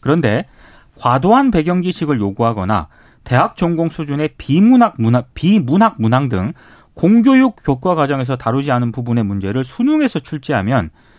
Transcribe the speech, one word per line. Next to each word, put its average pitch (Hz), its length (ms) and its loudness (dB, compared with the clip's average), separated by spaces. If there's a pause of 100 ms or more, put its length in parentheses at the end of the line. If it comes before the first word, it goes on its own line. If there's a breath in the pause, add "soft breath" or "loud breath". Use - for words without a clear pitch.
그런데 131 460 0 (520 soft breath)
과도한 196 540 2
배경 175 300 0
지식을 156 360 -4
요구하거나 101 720 -2 (340 soft breath)
대학 - 340 0
전공 165 320 -2
수준의 151 480 -6
비문학 220 640 2
문화-, 120 240 2 (120)
비문학 190 640 2
문항 123 300 0
등 101 240 -4 (420 soft breath)
공교육 233 680 2
교과 143 300 -2
과정에서 139 420 -2
다루지 131 360 -2
않은 123 180 -2
부분의 120 340 -2
문제를 101 400 -4
수능에서 277 540 -2
출제하면 120 720 -4 (280 soft breath)